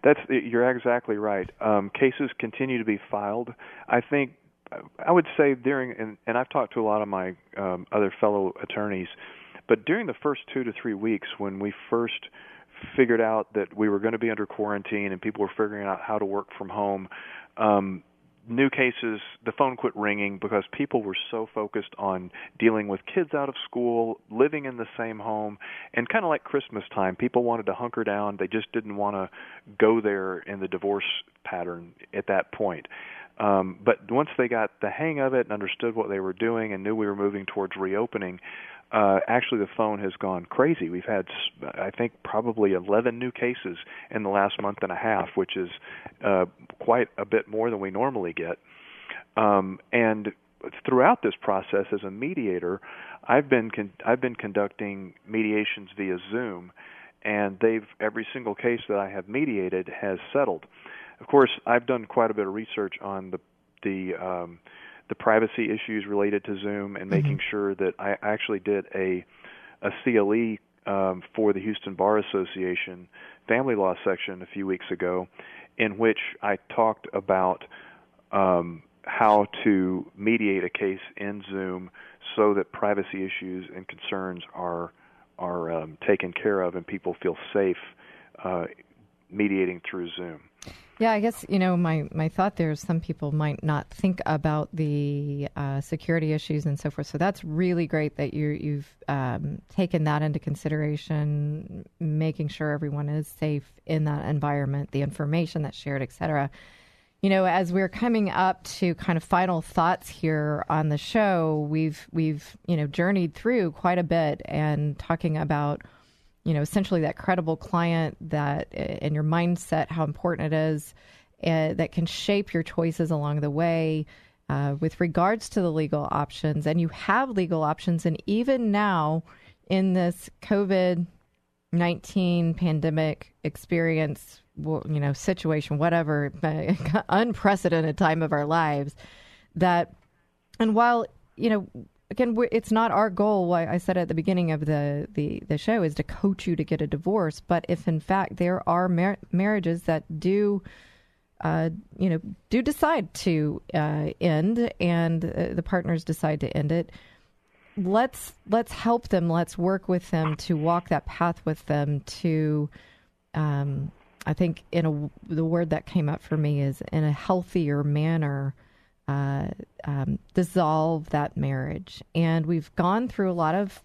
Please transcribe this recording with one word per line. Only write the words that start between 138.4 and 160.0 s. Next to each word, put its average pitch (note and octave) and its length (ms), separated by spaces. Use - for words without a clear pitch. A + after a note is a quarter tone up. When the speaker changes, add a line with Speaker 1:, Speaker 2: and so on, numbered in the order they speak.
Speaker 3:
lives, D3 500
that, F3 400
and A3 160
while, A#3 320
you A3+ 120
know, G#3 200
again, A#3+ 240
we're, A#3 180
it's A3 180
not A3 200
our G#3+ 180
goal, G3 400
why E3+ 180
I F3 120
said F#3 180
at F3 120
the E3 60
beginning E3+ 380
of D3+ 140
the, C#3+ 480
the, - 340
the D3+ 80
show, G#3+ 260
is D3+ 120
to - 80
coach - 440
you E3+ 100
to D#3+ 60
get D3+ 200
a D3+ 40
divorce. E3 540
But E3+ 300
if, F3 180
in D#3+ 120
fact, F#3+ 360
there F3+ 320
are F3 180
mar-, F3+ 300
marriages F3+ 540
that D#3 360
do, G3+ 420
uh, D#3+ 300
you F#3 140
know, E3 100
do A#3+ 100
decide C#4+ 540
to, D3+ 480
uh, D3+ 380
end F3+ 580
and, E3+ 460
uh, - 300
the F3 80
partners E3+ 420
decide D#3 360
to - 140
end D3 160
it, E3 220
let's, G#3 560
let's A3+ 220
help A#3 360
them. F3 220
Let's E3 260
work F#3+ 320
with F3+ 220